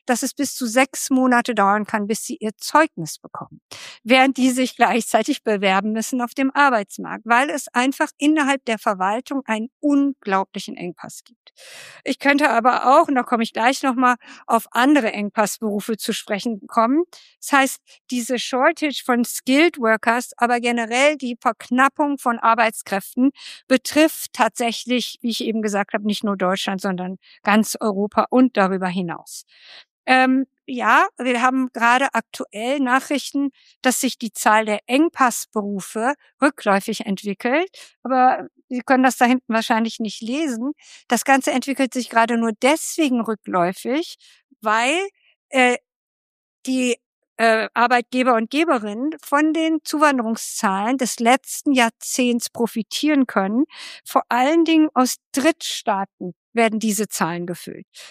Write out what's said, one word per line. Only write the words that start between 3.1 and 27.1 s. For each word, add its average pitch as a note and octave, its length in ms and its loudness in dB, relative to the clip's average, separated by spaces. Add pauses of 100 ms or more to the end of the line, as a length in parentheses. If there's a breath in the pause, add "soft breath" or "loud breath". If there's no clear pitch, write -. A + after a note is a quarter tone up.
bekommen, - 420 -18 (420 loud breath)
während C4 340 4
die B3+ 140 4
sich B3+ 260 -2
gleichzeitig A3+ 680 0
bewerben G3+ 480 0
müssen A3+ 280 -4
auf A#3+ 140 -6
dem C4+ 180 0
Arbeitsmarkt, G#3+ 760 0
weil A#3+ 220 2
es D4+ 200 -6
einfach C4+ 400 0 (100)
innerhalb C#4+ 460 2
der A3+ 140 -4
Verwaltung G#3+ 680 -4
einen A3 220 -4 (120)
unglaublichen C#4 960 -2
Engpass - 480 -12
gibt. - 280 -20 (500 loud breath)
Ich - 160 -4
könnte C#4+ 320 2
aber B3 480 4
auch, E4 100 4
und C#4+ 60 0
da B3 80 2
komme A#3 200 0
ich A3+ 100 -4
gleich A#3+ 300 0
nochmal, B3 340 2 (300 loud breath)
auf - 240 0
andere B3+ 420 2
Engpassberufe G#3 840 -2
zu - 160 -6
sprechen G#3 540 -6
kommen. B3+ 380 2 (360 loud breath)
Das - 120 -10
heißt, C4+ 280 2 (300 soft breath)
diese B3 280 -2
Shortage C#4 640 0
von A#3+ 200 0
Skilled D4 540 0
Workers, A3+ 600 0
aber A#3+ 220 2
generell A#3+ 560 0
die B3 240 -6
Verknappung C4+ 760 0
von A#3 200 -2
Arbeitskräften A3+ 920 0 (380 loud breath)
betrifft - 640 0
tatsächlich, A#3 880 -2
wie A#3+ 100 -4
ich A#3 140 -4
eben A3 180 -2
gesagt G3+ 320 -2
habe, G#3 100 -4
nicht G#3 200 -2
nur G3+ 120 -2
Deutschland, F#3+ 440 -2
sondern F#3 380 -6 (260 soft breath)